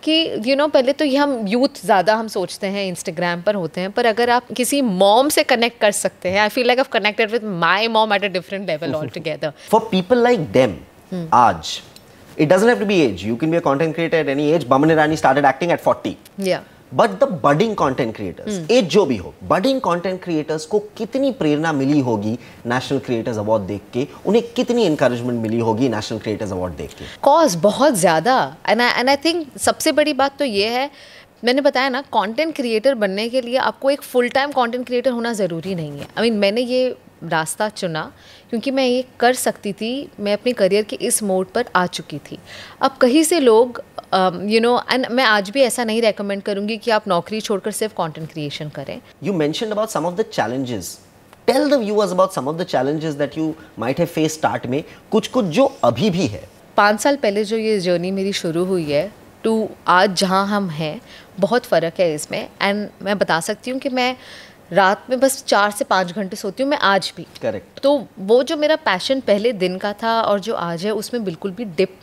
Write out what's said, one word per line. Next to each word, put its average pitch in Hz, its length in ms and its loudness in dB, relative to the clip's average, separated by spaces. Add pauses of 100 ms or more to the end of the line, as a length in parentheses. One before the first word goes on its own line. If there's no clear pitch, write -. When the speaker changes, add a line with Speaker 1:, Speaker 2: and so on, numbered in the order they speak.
Speaker 1:
कि, 320 320 0
you 254 200 0
know, 285 160 2
पहले 262 220 4
तो 262 120 0
ये 269 120 2
हम 269 300 0
यूथ 240 380 0
ज़्यादा 202 300 4
हम 226 120 -2
सोचते 202 400 -6
हैं 196 280 -4
Instagram 175 480 -4
पर 208 120 0
होते 180 260 -4
हैं, 190 100 -4
पर 240 140 0
अगर 233 240 2
आप 240 180 2
किसी 247 340 -2
मॉम 214 480 4
से 302 140 4
कनेक्ट 240 380 0
कर 208 100 4
सकते - 380 -4
हैं, 208 200 2
I - 40 -8
feel 247 140 0
like 247 160 4
I've - 180 -2
connected 214 320 0
with 214 300 -4
my 208 320 2
mom 214 240 4
at 196 120 -2
a 175 60 -4
different 190 320 -8
level 156 260 -4
Speaker 2:
<laughs> 156 80 -4
Speaker 1:
altogether। 147 480 -6 (240)
Speaker 2:
For 220 40 6
people 220 440 2
like 226 300 2
them, 127 180 4 (400)
Speaker 1:
हम्म। 175 220 -8
Speaker 2:
आज, 104 480 2 (600)
it 151 60 2
doesn't 190 220 6
have 208 140 2
to 196 40 -2
be 170 220 4
age, 92 100 -6
you 110 180 -4
can 156 100 -2
be 165 140 2
a 170 60 -2
content 151 280 0
creator 160 300 0
at 139 100 -2
any 147 220 2
age। 156 60 -4
बमन 143 280 4
ईरानी 156 260 4
started 143 280 4
acting 151 320 2
at - 60 -8
forty। 117 300 -2 (280)
Speaker 1:
Yeah। 180 180 -2 (360)
Speaker 2:
But 127 120 4
the 196 200 0
budding 185 480 2
content 131 400 -2
creators, 95 340 -8
Speaker 1:
हम्म। 175 220 -6
Speaker 2:
एज 247 140 4
जो 170 200 4
भी 127 120 0
हो, 85 160 -12 (140)
budding 254 340 2
content 180 420 -2
creators 156 380 -2
को 208 180 -2
कितनी 254 520 -4
प्रेरणा 156 420 0
मिली 143 260 2
होगी 113 400 0 (260)
नेशनल 127 340 -2
क्रिएटर्स 117 380 -4
अवार्ड 107 260 2
देख 98 180 -6 (120)
के, 135 140 -2 (180)
उन्हें 226 300 2
कितनी 240 300 2
एनकरेजमेंट 123 560 0
मिली 113 180 0
होगी 113 300 2
नेशनल 107 300 -4
क्रिएटर्स 104 320 -6
अवार्ड 90 220 -6
देख 76 160 -10
के? - 160 -16 (220)
Speaker 1:
Cause 285 280 4
बहुत 208 380 2
ज़्यादा। 170 640 2 (140)
And 208 80 2
I, 240 260 2
and 277 140 2
I 277 80 -2
think 339 320 -4
सबसे 262 340 0
बड़ी 294 220 2
बात 277 260 -2
तो 285 60 -2
ये 208 240 0
है, 262 220 -2 (520)
मैंने 254 180 2
बताया 269 280 2
ना, 254 120 -4
कंटेंट 240 540 -2
क्रिएटर 240 400 0
बनने 208 340 -2
के 254 120 -2
लिए 240 160 -2
आपको 254 320 0
एक 277 120 0
फुल 247 280 0
टाइम 277 220 0
कंटेंट 247 360 -2
क्रिएटर 247 240 0
होना 233 220 -2
ज़रूरी 185 420 -4
नहीं 156 160 -6
है। 143 160 -12
I - 100 -16
mean, 220 140 2
मैंने 202 300 2
ये 254 340 0 (280)
रास्ता 170 460 -2
चुना 170 440 -6 (360)
क्योंकि 240 220 -4
मैं 262 160 0
ये 254 180 0 (140)
कर 240 140 4
सकती 208 400 -4
थी, 247 460 -8
मैं 202 140 -2
अपने 240 200 -2
करियर 202 300 2
के 226 120 -10
इस 226 280 -2
मोड़ 190 220 0
पर - 200 -2 (100)
आ 180 100 2
चुकी 160 320 -8
थी। - 220 -16 (420)
अब 269 200 0
कहीं 269 220 6
से 339 160 2
लोग, 240 440 4 (300)
um, 185 180 2
you 208 300 0
know, 240 320 2
and 254 180 -2
मैं 254 120 2
आज 208 260 2
भी 269 120 2
ऐसा 240 220 0
नहीं 220 180 -2
रिकमेंड 202 400 0
करूँगी 208 360 -4
कि 226 140 -4
आप 214 160 0
नौकरी 190 340 -2
छोड़कर 208 300 -4
सिर्फ 214 220 -4
कंटेंट 160 380 -6
क्रिएशन 151 380 -8
करें। - 320 -12 (220)
Speaker 2:
You 185 100 -2
mentioned 160 380 -2
about 214 260 -2
some 151 120 -2
of 175 100 -4
the 220 60 -2 (140)
challenges। 120 440 -4 (680)
Tell 277 240 2
the 254 100 4
viewers 202 300 0
about 185 260 2
some 127 80 -4
of 165 120 -4
the 185 60 -4
challenges 147 520 -2
that 143 200 -2
you 156 160 -2 (300)
might 131 160 -2
have 170 180 -2
faced 156 280 0
start 123 200 -2
में, 135 180 -2 (280)
कुछ-कुछ 220 340 0
जो 196 380 0
अभी 120 260 2
भी 170 180 0
है। 104 160 -10 (340)
Speaker 1:
पाँच 214 220 4
साल 285 160 2
पहले 214 280 -2
जो 214 140 -4
ये 220 220 0
जर्नी 175 320 -2
मेरी 196 220 -4
शुरू 175 320 -2
हुई 175 260 -2
है, 156 200 0 (360)
to 220 200 0 (200)
आज 185 280 4
जहाँ 190 320 0
हम 202 220 -2
हैं, 156 320 -6 (380)
बहुत 233 260 0
फ़र्क 165 340 0
है 165 160 0
इसमें। - 340 -8
And 202 540 -4
मैं 196 140 -2
बता 175 220 0
सकती 214 320 -6
हूँ 262 80 -6
कि 285 100 -4
मैं 254 280 0 (560)
रात 196 360 4
में 254 100 -2
बस 262 280 0
चार 208 240 4
से 226 140 -6
पाँच 185 260 0
घंटे 196 240 -8
सोती 208 280 -6
हूँ, 277 60 -2
मैं - 80 0
आज 196 400 0
भी। 165 100 -14 (140)
Speaker 2:
करेक्ट। - 380 -6
Speaker 1:
तो 269 280 0 (120)
वो 226 240 4
जो 311 140 -4
मेरा 302 180 2
पैशन 262 440 0
पहले 214 320 2
दिन 185 260 -2
का 208 160 -4
था 226 280 0
और 202 180 2
जो 208 160 -6
आज 170 300 -4
है, 214 60 -2
उसमें 220 320 -6
बिल्कुल 190 280 -6
भी 233 140 -10
डिप 190 380 -2